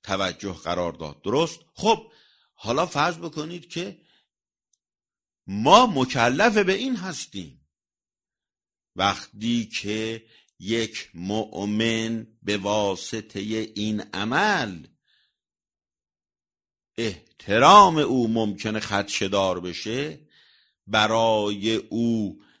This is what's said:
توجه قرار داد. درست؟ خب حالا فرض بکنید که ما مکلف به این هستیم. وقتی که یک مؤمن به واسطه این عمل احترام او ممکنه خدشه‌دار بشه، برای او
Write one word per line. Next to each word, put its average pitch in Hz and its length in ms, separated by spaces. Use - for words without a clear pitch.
توجه 95 500
قرار 87 400
داد. 76 300
درست؟ 147 380
خب - 380
حالا 131 320
فرض 160 300
بکنید 165 520
که 180 300
ما 120 400
مکلف 139 720
به 190 140
این 240 240
هستیم. 139 720
وقتی 107 720
که 110 580
یک 110 540
مؤمن 110 1120
به 104 140
واسطه 104 1160
این 107 260
عمل 113 840
احترام 131 960
او 127 320
ممکنه 110 520
خدشه‌دار 98 800
بشه، 120 600
برای 107 880
او 113 680